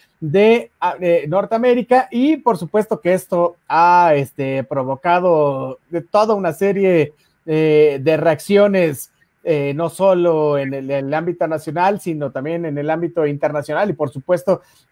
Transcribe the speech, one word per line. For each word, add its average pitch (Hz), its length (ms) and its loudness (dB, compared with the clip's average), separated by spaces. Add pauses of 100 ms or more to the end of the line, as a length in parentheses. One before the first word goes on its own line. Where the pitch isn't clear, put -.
(200)
de, 208 580 2
ah, 170 220 -4
eh, 170 260 2
Norteamérica, 240 840 0
y 269 260 0
por 226 220 0
supuesto 208 420 -2
que 180 140 0
esto 175 420 -2 (100)
ha, 170 480 4
este, 135 500 -2
provocado 139 1120 0 (100)
de 165 140 -6
toda 214 320 0
una 185 180 -2
serie, 185 640 0 (320)
eh, 151 560 2
de 156 160 2
reacciones, 185 920 0 (320)
eh, 143 320 -2
no 165 140 -2
solo 170 720 2
en 135 160 -4
el, 135 160 -8
en 139 160 -4
el 143 80 -4
ámbito 170 320 -4
nacional, 165 520 -2
sino 151 320 -6
también 165 360 -6
en 143 100 -6
el 147 140 -4
ámbito 165 360 -2
internacional 151 640 -4
y 165 60 -4
por 147 160 -4
supuesto 175 500 -2 (320)